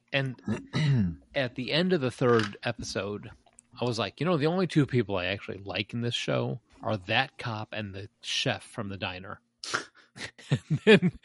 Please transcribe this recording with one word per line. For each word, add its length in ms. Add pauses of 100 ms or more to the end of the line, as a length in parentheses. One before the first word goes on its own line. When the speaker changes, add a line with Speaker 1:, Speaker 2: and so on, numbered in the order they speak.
(140)
Speaker 1:
and 220 (380)
Speaker 2:
<clears throat> 440 (180)
Speaker 1:
at 200
the 180
end 180
of 80
the 120
third 520
episode, 680 (500)
I 60
was 140
like, 200
"You 60
know, 120
the 100
only 200
two 180
people 320
I 80
actually 380
like 300
in 80
this 140
show 440 (220)
are 160 (100)
that 300
cop 360
and 200
the 140 (140)
chef 420
from 260
the 80
diner." 420 (260)
<laughs> 140 (680)
And 340
then 280 (140)